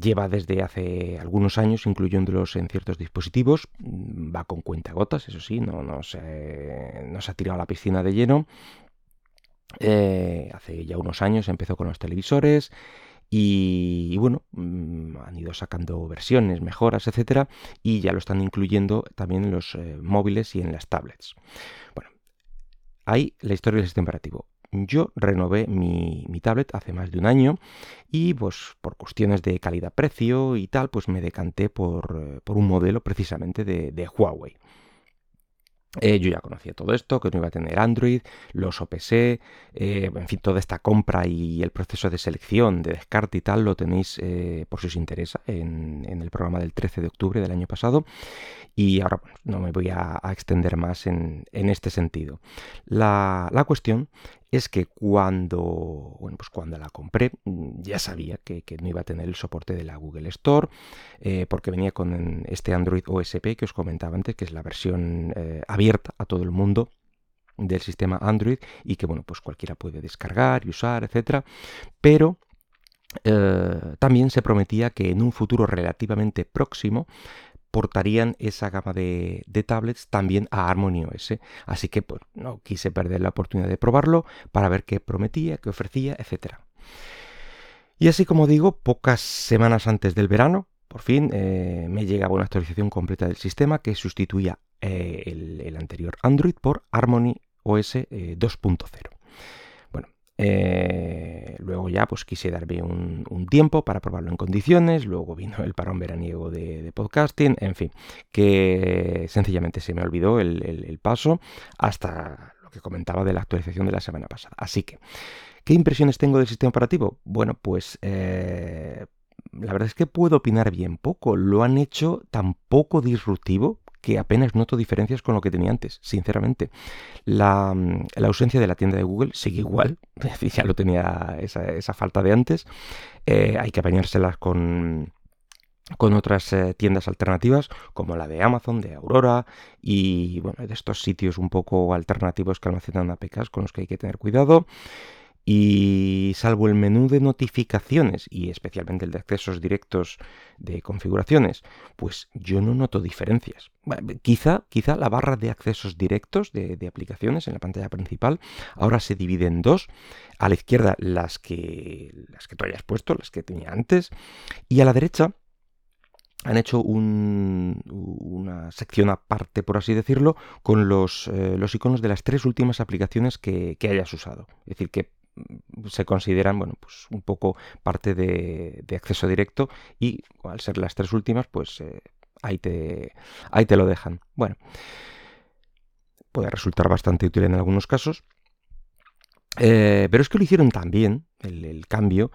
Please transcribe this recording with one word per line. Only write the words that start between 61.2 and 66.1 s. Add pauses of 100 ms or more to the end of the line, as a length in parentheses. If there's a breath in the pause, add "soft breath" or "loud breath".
porque
venía
con
este
Android
O
S
P
que
os
comentaba
antes,
que
es
la
versión,
eh,
abierta